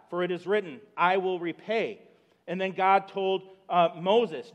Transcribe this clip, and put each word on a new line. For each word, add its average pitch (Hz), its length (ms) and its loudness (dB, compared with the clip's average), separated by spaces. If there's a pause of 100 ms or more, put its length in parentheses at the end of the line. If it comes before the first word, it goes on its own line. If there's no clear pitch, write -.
for 175 140 -2
it 180 80 -2
is 175 140 -6
written, 175 360 -4 (160)
'I 180 200 2
will 185 220 -2
repay.'" 170 600 -4 (440)
And 180 140 -6
then 190 120 -2
God 190 360 2
told, 190 400 -2 (220)
uh, 175 260 4
Moses, 180 600 0